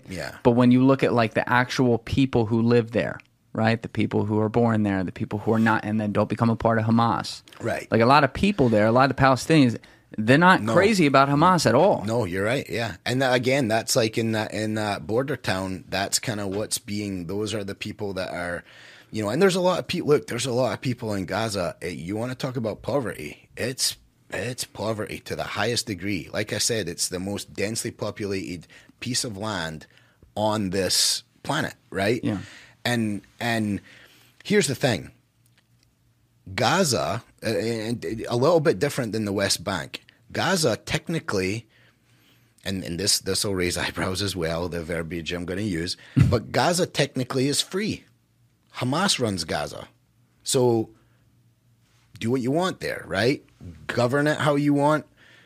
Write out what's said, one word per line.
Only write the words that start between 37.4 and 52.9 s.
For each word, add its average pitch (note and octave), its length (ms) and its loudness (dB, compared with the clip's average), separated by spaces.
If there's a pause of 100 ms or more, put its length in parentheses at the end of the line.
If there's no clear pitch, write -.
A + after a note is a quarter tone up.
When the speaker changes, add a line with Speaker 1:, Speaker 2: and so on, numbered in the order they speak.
Speaker 1:
uh, - 40 -2
and A2 540 -4 (240)
a F2+ 80 -2
little D3+ 240 4
bit D#3+ 200 2
different C#3+ 320 -2
than A2 140 -2
the G2+ 80 -2
West G2 300 0
Bank. D#2+ 400 -6 (280)
Gaza C#3 460 0
technically, A2 880 -4 (1000)
and, F#2+ 180 -6
and E2 160 -8
this, G2 200 0
this F#2+ 260 -4
will G2+ 100 -2
raise F2 220 -2
<laughs> - 0 -
eyebrows F2 440 -4
as G2 140 -4
well, E2 320 -4
the E2+ 160 -8
verbiage E2 480 -8
I'm F2 140 -6
gonna F2+ 160 -6
use, F2+ 340 -4 (180)
Speaker 2:
<laughs> - 160 2
Speaker 1:
but A2 220 -2
Gaza E3 340 0
technically C3+ 640 -4
is C#3+ 140 -2
free. F#3+ 420 -6 (760)
Hamas D3+ 420 0
runs G2+ 240 -2
Gaza. D2+ 440 -6 (560)
So A#2+ 460 2 (1300)
do A2+ 120 -2
what C3 100 0
you A#2+ 100 0
want E3+ 280 0
there, C2 280 -6